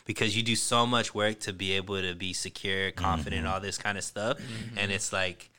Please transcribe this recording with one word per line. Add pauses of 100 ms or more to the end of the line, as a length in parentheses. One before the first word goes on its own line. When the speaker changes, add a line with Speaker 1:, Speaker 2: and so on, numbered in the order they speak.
Speaker 1:
because
you
do
so
much
work
to
be
able
to
be
secure,
confident,
Speaker 2:
Mm-hmm.
Speaker 1:
all
this
kind
of
stuff.
Speaker 3:
Mm-hmm.
Speaker 1:
And
it's
like,